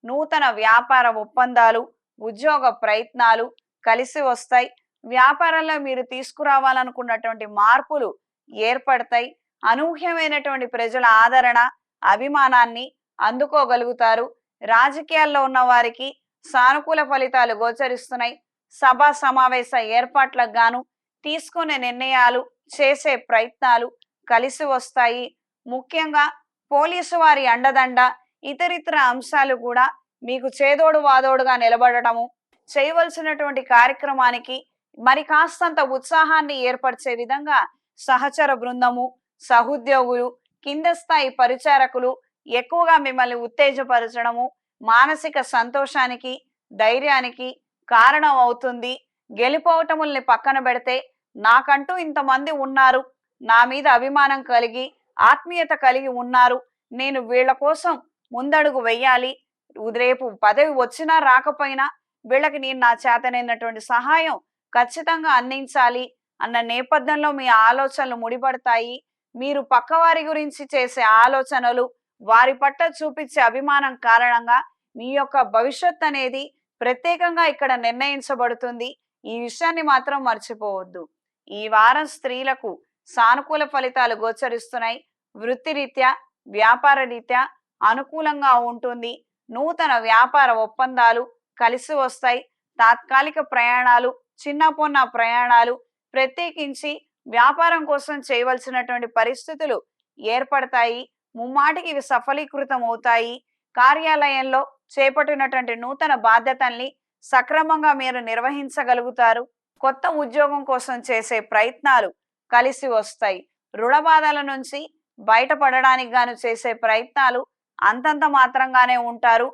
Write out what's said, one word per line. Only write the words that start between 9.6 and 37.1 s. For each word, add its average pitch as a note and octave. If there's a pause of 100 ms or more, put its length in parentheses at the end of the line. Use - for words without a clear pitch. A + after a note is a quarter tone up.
అనూహ్యమైనటువంటి D4
ప్రజల A#3 (180)
ఆదరణ, A#3+ (540)
అభిమానాన్ని B3 (420)
అందుకోగలుగుతారు. B3 (480)
రాజకీయాల్లో D4
ఉన్న C4 (100)
వారికి A#3+ (360)
సానుకూల D4
ఫలితాలు B3+
గోచరిస్తున్నాయి. A#3+ (460)
సభా C4+ (120)
సమావేశ B3+ (280)
ఏర్పాట్లకు B3
గాను A#3 (460)
తీసుకునే D#4 (100)
నిర్ణయాలు, B3 (340)
చేసే C#4 (140)
ప్రయత్నాలు A#3+ (440)
కలిసి C4 (100)
వస్తాయి. B3 (480)
ముఖ్యంగా D4 (480)
పోలీసు E4+
వారి D4
అండదండ, B3+ (520)
ఇతరితర E4+ (160)
అంశాలు C4+
కూడా B3 (420)
మీకు B3+ (100)
చేదోడు D4+
వాదోడుగా C4 (100)
నిలబడటము, A#3 (500)
చేయవలసినటువంటి D#4 (100)
కార్యక్రమానికి B3+ (500)
మరి C#4
కాస్తంత D#4+ (160)
ఉత్సాహాన్ని D#4 (140)
ఏర్పరిచే B3+